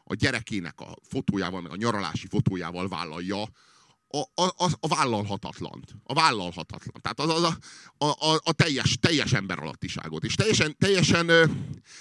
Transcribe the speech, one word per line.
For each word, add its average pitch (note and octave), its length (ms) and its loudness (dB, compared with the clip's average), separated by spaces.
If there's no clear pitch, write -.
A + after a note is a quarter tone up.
a - 100 -6
gyerekének A2+ 680 -4
a - 220 -16
fotójával, F#2 580 -2
meg E2 120 -12
a E2 40 -8
nyaralási G2+ 500 -2
fotójával F2+ 640 0
vállalja F2 540 -4
a, - 120 -4
a, - 240 -2
a, F3+ 280 2
a D#3+ 80 -2
vállalhatatlant. G#2 1120 -2
A - 120 -8
vállalhatatlan. G2 880 0
Tehát - 180 -6
az, D3 80 0
az E3 140 2
a, D#3+ 160 0
a, D3+ 280 2
a, D#3 120 4
a E3 80 2
teljes, D3 480 2
teljes D#3 320 2
emberalattiságot. E2+ 920 -4
És G#2+ 100 -4
teljesen, G3 440 2
teljesen, F3 500 4
ö, E3 180 8